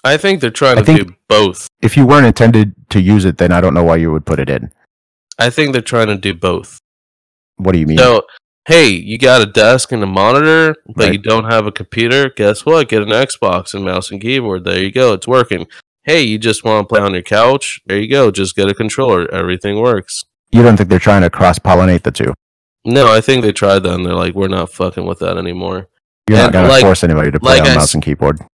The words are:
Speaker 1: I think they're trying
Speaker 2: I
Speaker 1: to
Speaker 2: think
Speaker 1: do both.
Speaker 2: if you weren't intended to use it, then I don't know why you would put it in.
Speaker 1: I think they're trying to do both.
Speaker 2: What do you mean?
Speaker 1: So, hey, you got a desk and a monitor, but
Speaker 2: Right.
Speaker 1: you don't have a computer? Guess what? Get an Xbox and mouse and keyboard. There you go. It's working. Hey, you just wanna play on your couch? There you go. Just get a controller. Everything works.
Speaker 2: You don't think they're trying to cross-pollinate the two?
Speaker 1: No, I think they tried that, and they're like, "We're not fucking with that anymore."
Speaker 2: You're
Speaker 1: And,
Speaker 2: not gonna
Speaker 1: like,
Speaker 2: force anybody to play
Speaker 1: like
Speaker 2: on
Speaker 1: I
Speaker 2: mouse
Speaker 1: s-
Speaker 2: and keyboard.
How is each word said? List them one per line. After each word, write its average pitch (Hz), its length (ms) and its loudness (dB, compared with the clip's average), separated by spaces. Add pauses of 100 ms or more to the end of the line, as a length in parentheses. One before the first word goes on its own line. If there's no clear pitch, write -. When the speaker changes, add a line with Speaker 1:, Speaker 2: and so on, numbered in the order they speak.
Speaker 1:
I 139 140 0
think 190 240 -2
they're 123 100 -2
trying 127 280 2
Speaker 2:
I - 20 4
Speaker 1:
to 107 60 2
Speaker 2:
think 156 120 6 (100)
Speaker 1:
do - 60 -20 (140)
both. 104 400 0 (140)
Speaker 2:
if 110 140 0
you 135 100 4
weren't 143 200 4
intended 113 460 2 (160)
to 104 140 0
use 95 240 2
it, 82 100 0
then 87 160 0
I 87 80 2
don't 87 140 0
know 85 100 2
why 82 120 2
you 82 160 -2
would 76 120 -4
put 73 160 -4
it 67 80 -6
in. 64 220 -6 (680)
Speaker 1:
I 120 120 0
think 143 220 -2
they're 120 100 -2
trying 113 260 0
to 104 80 -4
do 98 180 -6
both. 90 440 -6 (800)
Speaker 2:
What 95 160 -2
do 87 60 2
you 78 80 0
mean? 78 120 0
Speaker 1:
So, 123 240 4 (440)
hey, 160 220 4
you 101 300 -6
got 123 240 4
a 101 40 0
desk 113 460 0
and 110 100 -4
a 98 40 -4
monitor, 147 680 0 (120)
but 113 180 -4
Speaker 2:
Right. - 80 0
Speaker 1:
you 98 60 -4
don't 110 320 -2
have 110 160 0
a 104 60 -8
computer? 120 600 -2
Guess 104 300 -2
what? 156 240 2
Get 107 140 0
an 104 80 -6
Xbox 107 640 -2
and 98 100 -10
mouse 95 260 -6
and 98 120 -12
keyboard. 110 420 -6
There 92 140 -4
you 95 120 -4
go. 127 220 0
It's 95 160 -8
working. 117 380 -2 (380)
Hey, 156 180 0
you 107 160 -4
just 113 260 -4
wanna 107 200 0
play 107 160 -2
on 101 120 -2
your 90 100 -6
couch? 120 640 -2
There 98 120 -4
you 110 100 -6
go. 131 220 2
Just 95 260 -6
get 98 140 0
a 98 40 -6
controller. 110 580 -4
Everything 90 480 -6
works. 117 440 -4 (260)
Speaker 2:
You 117 120 4
don't 113 160 6
think 95 100 0
they're 95 100 2
trying 101 240 2
to 85 80 2
cross-pollinate 90 760 2
the - 60 -2
two? - 220 -6 (540)
Speaker 1:
No, 120 260 4
I 110 80 4
think 127 220 0
they 104 100 0
tried 98 300 0
that, 90 120 -4
and 90 120 -6
they're 87 80 -4
like, 87 200 -4
"We're 95 140 -4
not 90 240 -6
fucking 92 320 -6
with 90 140 -10
that 90 180 -6
anymore." 90 520 -10 (400)
Speaker 2:
You're 107 100 4
Speaker 1:
And, 120 80 4
Speaker 2:
not 113 80 0
gonna 92 140 4
Speaker 1:
like, 135 140 4
Speaker 2:
force 95 220 2
anybody 78 260 0
to 69 80 -6
play - 200 2
Speaker 1:
like 80 100 2
Speaker 2:
on 76 40 2
Speaker 1:
I - 20 2
Speaker 2:
mouse 76 160 0
Speaker 1:
s- - 40 -6
Speaker 2:
and 76 80 -4
keyboard. 73 360 -2 (160)